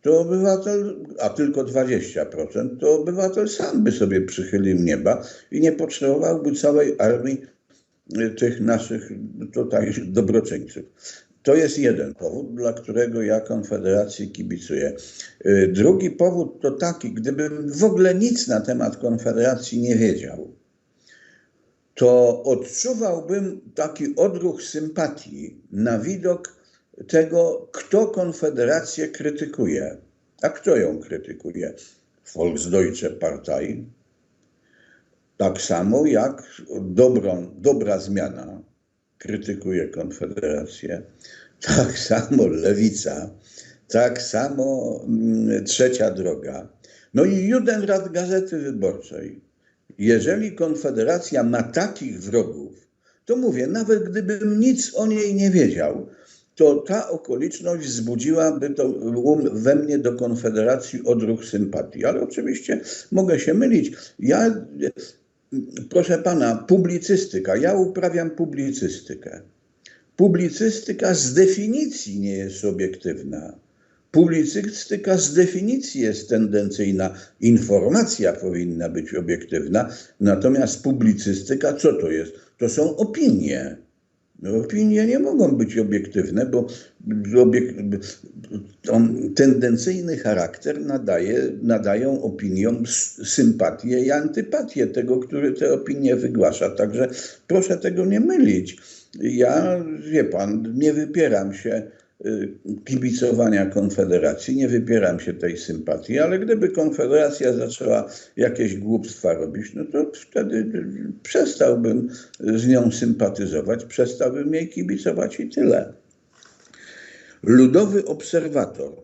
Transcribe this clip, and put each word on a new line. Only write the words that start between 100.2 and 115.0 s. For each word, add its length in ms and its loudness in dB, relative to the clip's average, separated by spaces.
pan, 520 -2
nie 180 4
wypieram 600 0
się, 380 -6
y, 240 -4
kibicowania 800 2
Konfederacji, 920 0
nie 120 2
wypieram 520 2
się 140 -6
tej 240 -4
sympatii, 600 -4
ale 200 2
gdyby 300 0
Konfederacja 840 2
zaczęła 560 -2
jakieś 400 0
głupstwa 560 -2
robić, 400 -6
no 120 -8
to 260 -2
wtedy, 280 -2
y, 340 -4
przestałbym 840 0
z 280 0
nią 240 4
sympatyzować, 920 -2
przestałbym 680 -2
jej 160 -4
kibicować 720 -4